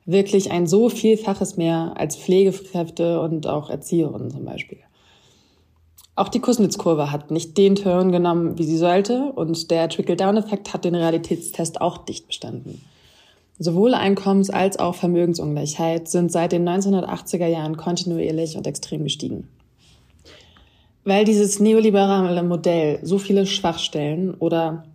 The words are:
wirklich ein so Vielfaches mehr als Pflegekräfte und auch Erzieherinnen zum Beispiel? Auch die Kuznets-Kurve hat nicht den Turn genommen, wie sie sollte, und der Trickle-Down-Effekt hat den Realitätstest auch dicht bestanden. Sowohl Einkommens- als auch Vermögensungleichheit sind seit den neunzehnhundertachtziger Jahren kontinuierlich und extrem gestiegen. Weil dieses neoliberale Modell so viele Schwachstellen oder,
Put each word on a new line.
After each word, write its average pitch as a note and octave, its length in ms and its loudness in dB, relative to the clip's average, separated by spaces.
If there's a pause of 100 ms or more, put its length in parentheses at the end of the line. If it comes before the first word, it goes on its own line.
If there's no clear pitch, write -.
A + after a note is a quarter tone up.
wirklich G3 480 2
ein F3 140 2
so G#3 220 4
Vielfaches G#3 680 0
mehr E3 400 -2
als D3 200 -4
Pflegekräfte E3+ 1040 0
und D#3 260 -4
auch D3 220 -4
Erzieherinnen D3 600 -4
zum C3+ 140 -12
Beispiel? - 340 -12 (1400)
Auch G3 120 0
die A#3 100 0
Kuznets-Kurve E3 720 2
hat D3 220 -6
nicht E3 260 -4
den G3 160 6
Turn F#3 380 2
genommen, E3+ 440 0
wie E3 80 -2
sie D#3+ 120 0
sollte, G3+ 560 2
und E3 400 -4
der E3 160 2
Trickle-Down-Effekt G3 840 -2
hat - 120 -6
den F3 100 0
Realitätstest E3 840 -2
auch F3 180 -2
dicht - 300 -12
bestanden. - 520 -12 (800)
Sowohl F#3 360 2
Einkommens- G3 560 2
als F#3+ 280 0
auch F3 160 -2
Vermögensungleichheit E3 1120 -2
sind F3 240 0
seit E3+ 220 0
den F3 100 2
neunzehnhundertachtziger F3+ 840 0
Jahren D#3 280 -2
kontinuierlich E3 800 -4
und - 120 -6
extrem - 340 -8
gestiegen. - 460 -8 (1500)
Weil G3+ 220 4
dieses G#3 340 4
neoliberale G3 880 4
Modell E3+ 580 0
so F#3+ 160 0
viele G3 260 2
Schwachstellen E3+ 920 -4
oder, E3 500 -2 (100)